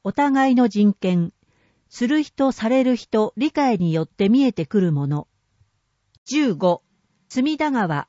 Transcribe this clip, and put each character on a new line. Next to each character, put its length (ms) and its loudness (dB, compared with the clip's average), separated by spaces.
お 80 -6
互 400 2
い 20 2
の 160 4
人 240 2
権。 400 -2
す 180 -4
る 140 0
人、 280 -2
さ 200 -4
れ 120 2
る 140 0
人、 400 -2
理 160 -2
解 260 0
に 140 -2
よ 120 -2
っ 20 -6
て 240 -2
見 120 4
え 100 2
て 120 -6
く 160 -2
る 100 2
も 160 -2
の。 220 -6
十 300 0
五、 280 0
隅 300 -2
田 120 -2
川 380 -4